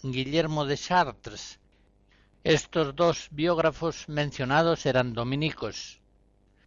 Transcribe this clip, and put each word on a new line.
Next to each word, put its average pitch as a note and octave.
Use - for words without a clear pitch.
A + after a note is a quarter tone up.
Guillermo D3
de C#3
Chartres. B2+
Estos D3
dos E3+
biógrafos D#3+
mencionados D3
eran B2+
dominicos. B2